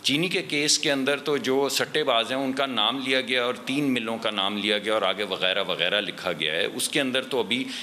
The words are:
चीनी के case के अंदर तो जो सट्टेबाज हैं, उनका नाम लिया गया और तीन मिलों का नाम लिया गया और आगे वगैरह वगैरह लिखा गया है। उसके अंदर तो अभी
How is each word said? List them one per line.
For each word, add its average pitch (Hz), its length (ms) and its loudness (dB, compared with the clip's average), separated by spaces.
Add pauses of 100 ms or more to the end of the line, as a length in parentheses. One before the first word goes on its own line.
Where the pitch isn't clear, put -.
चीनी 151 240 2
के 175 140 -2
case 147 360 0
के 151 120 0
अंदर 139 280 2
तो 143 200 0
जो 131 300 2
सट्टेबाज 123 640 0
हैं, 131 60 0
उनका 135 280 0
नाम 123 380 0
लिया 131 160 2
गया 123 260 0
और 123 100 -2
तीन 135 280 -2
मिलों 113 340 0
का 110 120 -2
नाम 101 260 0
लिया 104 220 2
गया 107 160 0
और 101 100 2
आगे 95 200 0
वगैरह 92 380 0
वगैरह 90 380 0
लिखा 92 320 -4
गया 78 200 -2
है। 92 140 0
उसके - 340 -2
अंदर 127 240 0
तो 127 160 -2
अभी 120 260 -2 (160)